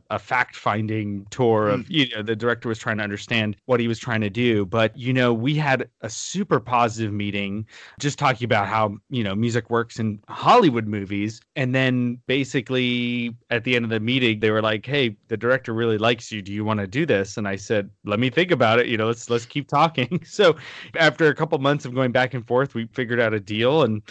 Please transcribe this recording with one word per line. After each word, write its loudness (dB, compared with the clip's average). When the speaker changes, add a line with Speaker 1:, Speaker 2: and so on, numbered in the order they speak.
Speaker 1:
a -4
fact-finding -4
tour 2
of, 0
Speaker 2:
Hmm. -16
Speaker 1:
you 2
know, -4
the -2
director -2
was -4
trying -4
to -4
understand -2
what 2
he 0
was -4
trying -2
to 0
do. 2
But, 0
you -4
know, 4
we 0
had 0
a -10
super -2
positive 0
meeting -4
just -2
talking 0
about 0
how, 0
you -4
know, -2
music -2
works -2
in -4
Hollywood 4
movies. -6
And -2
then 0
basically -2
at -2
the 2
end 2
of -4
the 0
meeting, 2
they 2
were 2
like, -2
"Hey, -2
the -4
director 0
really 0
likes 0
you. -6
Do -10
you -4
wanna -2
do -2
this?" 0
And -4
I -4
said, -4
"Let -2
me 0
think 0
about 4
it. 2
You -2
know, 0
let's, -6
let's 0
keep -8
talking." 0
<laughs> -20
So 6
after 4
a 4
couple -2
months 0
of -10
going 0
back 2
and -8
forth, 2
we -6
figured 0
out 2
a -2
deal, 2
and 0